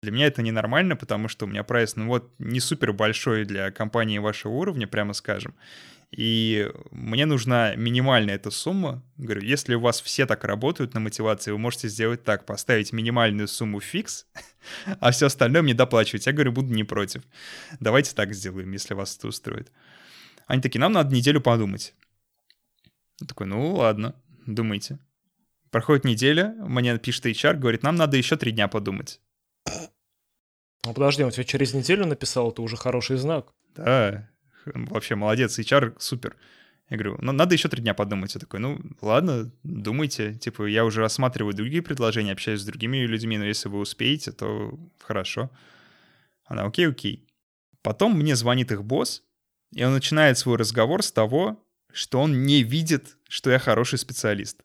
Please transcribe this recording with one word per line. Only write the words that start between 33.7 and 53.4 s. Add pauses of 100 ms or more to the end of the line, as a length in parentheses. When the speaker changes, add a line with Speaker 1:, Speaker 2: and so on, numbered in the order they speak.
Speaker 1:
Да, (360)
х-,
вообще
молодец,
H
R
супер. (540)
Я
говорю,
«Ну,
надо
ещё
три
дня
подумать».
Я
такой,
«Ну, (220)
ладно, (120)
думайте.
Типа,
я
уже
рассматриваю
другие
предложения,
общаюсь
с
другими
людьми,
но
если
вы
успеете,
то (220)
хорошо». (920)
Она,
«Окей,
окей». (540)
Потом
мне
звонит
их
босс, (500)
и
он
начинает
свой
разговор
с
того, (340)
что
он
не
видит, (120)
что